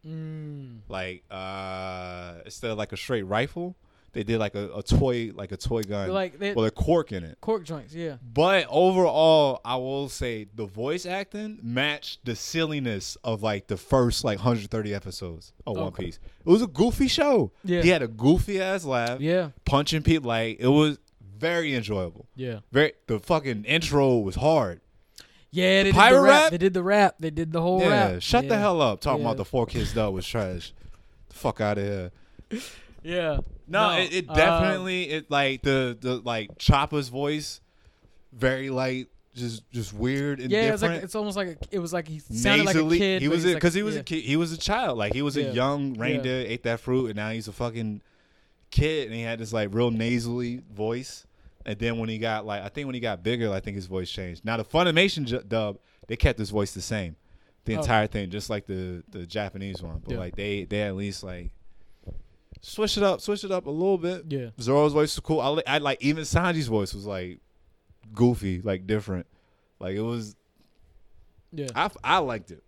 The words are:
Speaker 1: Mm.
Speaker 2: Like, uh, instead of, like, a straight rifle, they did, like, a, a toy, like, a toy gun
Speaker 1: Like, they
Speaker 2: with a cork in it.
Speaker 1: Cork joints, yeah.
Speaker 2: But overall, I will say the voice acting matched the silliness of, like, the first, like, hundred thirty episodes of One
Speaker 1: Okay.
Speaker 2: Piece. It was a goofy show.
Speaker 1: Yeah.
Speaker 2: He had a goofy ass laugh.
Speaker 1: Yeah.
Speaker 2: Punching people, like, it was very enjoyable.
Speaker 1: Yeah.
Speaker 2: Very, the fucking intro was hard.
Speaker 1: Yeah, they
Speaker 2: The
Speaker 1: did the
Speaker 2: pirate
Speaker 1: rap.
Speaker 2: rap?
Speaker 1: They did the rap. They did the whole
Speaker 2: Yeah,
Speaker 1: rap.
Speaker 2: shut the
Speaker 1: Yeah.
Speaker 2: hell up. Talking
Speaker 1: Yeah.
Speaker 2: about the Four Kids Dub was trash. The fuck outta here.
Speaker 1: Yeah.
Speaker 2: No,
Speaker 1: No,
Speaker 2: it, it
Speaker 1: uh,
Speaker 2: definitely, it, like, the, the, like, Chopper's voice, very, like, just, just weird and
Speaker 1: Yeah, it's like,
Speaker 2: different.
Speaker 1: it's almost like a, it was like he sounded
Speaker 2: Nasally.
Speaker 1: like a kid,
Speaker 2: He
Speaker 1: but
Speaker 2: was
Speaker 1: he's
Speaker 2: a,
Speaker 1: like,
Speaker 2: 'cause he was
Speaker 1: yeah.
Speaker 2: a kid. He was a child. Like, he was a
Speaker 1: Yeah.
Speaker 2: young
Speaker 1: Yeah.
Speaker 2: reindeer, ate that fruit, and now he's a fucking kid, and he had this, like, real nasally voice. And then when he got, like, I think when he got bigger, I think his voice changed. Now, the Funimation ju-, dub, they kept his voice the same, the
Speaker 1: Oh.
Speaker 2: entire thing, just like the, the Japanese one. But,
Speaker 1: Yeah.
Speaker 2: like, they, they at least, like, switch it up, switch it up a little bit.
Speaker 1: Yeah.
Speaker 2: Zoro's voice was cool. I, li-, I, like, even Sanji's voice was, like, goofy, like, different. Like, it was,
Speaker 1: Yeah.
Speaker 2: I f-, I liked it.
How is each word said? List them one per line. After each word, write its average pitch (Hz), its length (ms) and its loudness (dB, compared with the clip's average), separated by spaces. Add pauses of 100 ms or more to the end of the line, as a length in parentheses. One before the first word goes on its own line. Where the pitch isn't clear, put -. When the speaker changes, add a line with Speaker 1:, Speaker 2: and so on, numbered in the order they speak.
Speaker 1:
Mm. 151 720 -12 (100)
Speaker 2:
Like, 92 420 -10
uh, 92 1040 -10 (100)
instead 113 240 -8
of, 107 80 -4
like, 104 140 -6
a 101 40 -10
straight 113 280 -4
rifle, 139 520 -4 (360)
they - 100 -6
did, 113 180 0
like, 104 140 -2
a, 101 200 -6
a 104 80 -8
toy, 120 520 0
like, 98 180 -12
a 95 60 -10
toy 117 240 -4
gun 98 280 -4
Speaker 1:
Like, 92 280 -4
they 101 160 -4
Speaker 2:
with 110 120 2
a 110 40 2
cork 160 420 0
in 92 100 -6
it. 80 200 -14
Speaker 1:
Cork 220 220 -2
joints, 147 300 -12
yeah. 160 220 -8 (160)
Speaker 2:
But 170 380 4
overall, 160 920 6
I 123 140 -2
will 135 320 -2
say 113 460 -6
the 110 100 -6
voice 123 400 -4
acting 208 580 -8
matched 151 640 -4
the 120 100 -4
silliness 143 880 -4
of, 110 200 -4
like, 104 240 -2
the 101 100 -4
first, 123 480 2
like, 104 140 0
hundred 107 320 0
thirty 104 240 -4
episodes 92 580 -10 (140)
of 101 100 -4
One 95 120 -4
Speaker 1:
Okay. 92 180 -8
Speaker 2:
Piece. 85 120 -10 (280)
It - 20 -4
was 208 140 8
a 247 40 0
goofy 202 400 2
show. 254 460 2 (100)
Speaker 1:
Yeah. 175 200 0
Speaker 2:
He 170 80 6
had 165 120 4
a 117 60 -2
goofy 147 540 4
ass 185 240 -2
laugh. 123 340 0
Speaker 1:
Yeah. 165 300 2 (160)
Speaker 2:
Punching 147 360 2
people, 151 260 4
like, 113 300 0
it 127 100 2
was 151 300 6 (380)
very 160 380 -2
enjoyable. 98 600 -4
Speaker 1:
Yeah. 120 260 -8 (120)
Speaker 2:
Very, 143 200 4 (140)
the 110 120 -2
fucking 135 480 -2
intro 139 520 4
was 98 180 -2
hard. 131 440 2 (720)
Speaker 1:
Yeah, 180 120 0
they 190 140 6
Speaker 2:
The 196 60 6
Speaker 1:
did 196 100 4
the 175 40 6
Speaker 2:
pirate 254 240 10
Speaker 1:
rap. 294 200 10
Speaker 2:
rap? 311 100 6
Speaker 1:
They 175 60 -2
did 185 160 2
the 180 80 0
rap. 202 360 4
They 160 120 -4
did 160 220 -4
the 165 80 0
whole 180 200 2
Speaker 2:
Yeah, 156 320 4
Speaker 1:
rap. 90 100 -6
Speaker 2:
shut - 260 2
the 226 60 2
Speaker 1:
Yeah. 208 60 2
Speaker 2:
hell 185 200 2
up. 113 200 2
Talking 139 220 0
Speaker 1:
Yeah. 120 60 0
Speaker 2:
about 110 100 0
the 101 60 -4
Four 120 220 0
Kids 110 260 -4
Dub 107 220 0
was 92 120 -6
trash. 92 460 -4 (560)
The - 60 -20
fuck - 260 -4
outta 104 200 0 (680)
here. 226 100 -6 (420)
Speaker 1:
Yeah. 165 360 -2 (280)
Speaker 2:
No, 196 240 2
Speaker 1:
No, 170 80 0
Speaker 2:
it, 180 140 0
it 175 160 -2
Speaker 1:
uh, 156 60 -8
Speaker 2:
definitely, 185 760 2
it, 156 200 -6
like, 139 320 2
the, 131 380 2
the, 127 180 -2
like, 110 400 -6
Chopper's 147 500 2
voice, 143 520 -4 (720)
very, 131 380 -2
like, 131 380 -4 (260)
just, 120 360 -8
just 107 220 -6
weird 135 480 -2
and 127 100 -4
Speaker 1:
Yeah, 220 220 4
it's 208 100 0
like, - 80 2
Speaker 2:
different. 170 140 -6
Speaker 1:
it's 180 100 -12
almost 208 220 -4
like 196 120 -4
a, 160 80 -10 (140)
it 202 80 -4
was 170 140 -6
like 175 160 -4
he 156 100 -10
sounded 147 480 2
Speaker 2:
Nasally. 165 160 4
Speaker 1:
like 160 120 2
a 175 40 4
kid, 190 240 2
Speaker 2:
He 143 60 2
Speaker 1:
but 160 60 4
Speaker 2:
was 170 100 0
Speaker 1:
he's 180 80 4
Speaker 2:
a, - 20 4
Speaker 1:
like, 156 80 -2
Speaker 2:
'cause 170 120 4
he 202 100 0
was 214 100 -2
Speaker 1:
yeah. 147 60 -4
Speaker 2:
a 127 40 -12
kid. 160 200 -4
He 139 120 0
was 165 160 0
a 165 60 -10
child. 196 400 -2
Like, 104 160 0
he 135 80 -2
was 143 140 -2
a 147 60 0
Speaker 1:
Yeah. 135 100 -2
Speaker 2:
young 135 420 0
Speaker 1:
Yeah. 110 80 -6
Speaker 2:
reindeer, 127 440 -2
ate 117 180 -6
that 117 160 -2
fruit, 127 260 0
and 107 100 -6
now 107 140 -4
he's 110 180 -8
a 104 40 -14
fucking 113 500 -6 (680)
kid, 147 360 2
and 110 80 -10
he 117 80 -6
had 113 160 -4
this, 110 140 -8
like, 107 200 -2
real 117 180 2
nasally 120 720 -2 (100)
voice. 113 540 -8 (380)
And 104 140 -8
then 117 200 -2
when 113 100 -4
he 110 100 -6
got, 110 260 -2
like, 101 180 -6
I 101 60 -10
think 143 180 -8
when 131 80 -6
he 123 60 -6
got 104 220 -4
bigger, 113 300 0
I 95 80 -2
think 101 160 -8
his 92 100 -8
voice 92 240 -6
changed. 90 340 -10
Now, 113 120 -2
the 110 80 -4
Funimation 170 600 2
ju-, 120 200 -4
dub, 104 320 -2 (300)
they 117 80 -6
kept 135 220 2
his 101 120 -6
voice 101 220 -2
the 92 80 -10
same, 92 340 -6 (520)
the 110 100 -2
Speaker 1:
Oh. - 40 -2
Speaker 2:
entire 117 280 4
thing, 98 220 -6
just 101 200 -8
like 104 160 -6
the, 92 440 -8
the 87 160 -12
Japanese 98 540 -8
one. 82 240 -10
But, 90 100 -8
Speaker 1:
Yeah. 92 40 -6
Speaker 2:
like, 90 180 -8
they, 101 280 -4
they 104 180 -2
at 98 140 -4
least, 101 260 -6
like, 90 280 -10 (1120)
switch 208 340 -2
it 202 60 2
up, 190 180 2
switch 208 240 -4
it 190 80 -6
up 185 140 -4
a 139 40 -6
little 180 280 2
bit. 175 300 -4
Speaker 1:
Yeah. 131 200 -6 (120)
Speaker 2:
Zoro's 143 340 4
voice 151 200 2
was - 60 -6
cool. 156 200 0
I, 123 100 0
li-, 156 160 -2
I, 143 120 0
like, 143 240 -2
even 151 220 0
Sanji's 165 420 0
voice 107 280 0
was, 101 120 -12
like, 92 340 -8 (720)
goofy, 104 480 2
like, 95 240 -4
different. 101 400 -4 (520)
Like, 95 180 -6
it 104 60 -4
was, 113 340 -6 (1160)
Speaker 1:
Yeah. 143 220 -8
Speaker 2:
I 143 100 0
f-, 196 180 -6
I 156 160 4
liked 120 340 -4
it. 73 160 -20